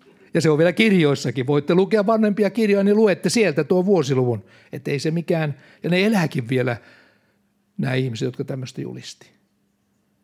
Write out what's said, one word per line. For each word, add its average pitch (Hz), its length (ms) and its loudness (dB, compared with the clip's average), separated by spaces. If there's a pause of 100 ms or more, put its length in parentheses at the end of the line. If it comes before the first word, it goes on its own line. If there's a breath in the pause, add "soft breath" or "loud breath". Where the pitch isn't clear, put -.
(340 loud breath)
Ja 170 80 0
se 160 80 2
on 147 80 4
vielä 170 160 4
kirjoissakin. 143 720 2
Voitte 147 280 0
lukea 196 300 2
vanhempia 208 440 0
kirjoja, 202 340 0
niin 208 140 2
luette 190 320 2
sieltä 160 340 2
tuon 180 220 0
vuosiluvun. 127 600 0 (260 soft breath)
Että 127 200 -8
ei 143 80 -4
se 160 120 -4
mikään, 160 440 -2 (280 loud breath)
ja 170 60 -4
ne 185 160 2
elääkin 160 440 0
vielä, 123 280 -2 (1000 soft breath)
nämä 131 160 -4
ihmiset, 131 320 -4
jotka 127 180 -6
tämmöistä 131 380 -10
julisti. - 560 -16 (880)